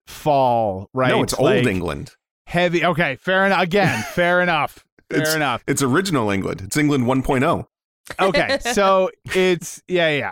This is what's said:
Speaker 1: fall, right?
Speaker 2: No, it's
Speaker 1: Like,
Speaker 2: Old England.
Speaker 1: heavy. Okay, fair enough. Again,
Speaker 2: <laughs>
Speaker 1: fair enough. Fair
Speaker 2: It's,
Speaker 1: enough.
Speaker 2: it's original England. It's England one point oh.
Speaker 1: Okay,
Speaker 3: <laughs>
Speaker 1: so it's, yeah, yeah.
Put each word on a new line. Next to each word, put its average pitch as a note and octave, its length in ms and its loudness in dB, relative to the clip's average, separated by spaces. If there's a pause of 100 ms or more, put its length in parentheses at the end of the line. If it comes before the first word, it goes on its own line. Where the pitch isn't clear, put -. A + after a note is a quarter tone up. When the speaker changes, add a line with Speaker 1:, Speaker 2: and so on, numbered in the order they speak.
Speaker 1:
fall, A#2 880 0
right? B2+ 140 2
Speaker 2:
No, G#3 120 2
it's B2 180 -2
Speaker 1:
Like, D3+ 180 2
Speaker 2:
Old B2 100 2
England. F2 480 -4 (320)
Speaker 1:
heavy. F3 360 0
Okay, D#3+ 340 0
fair F#3+ 280 0
enough. F#3+ 160 2
Again, F3 420 2
Speaker 2:
<laughs> - 100 -10
Speaker 1:
fair F3 280 2
enough. D#3+ 420 -2 (280)
Fair D3 100 0
Speaker 2:
It's, D#3 140 0
Speaker 1:
enough. C3+ 320 -2
Speaker 2:
it's C#3 160 -2
original C#3 480 0
England. F#2 300 -4
It's F#2+ 140 -8
England D3 300 2
one C3 160 0
point C3 220 0
oh. C3+ 240 -2 (520)
Speaker 1:
Okay, C#4 400 0
Speaker 3:
<laughs> A#3+ 140 -6
Speaker 1:
so F#3+ 380 4 (240)
it's, F#3 520 0
yeah, E3+ 220 0
yeah. B2 220 -2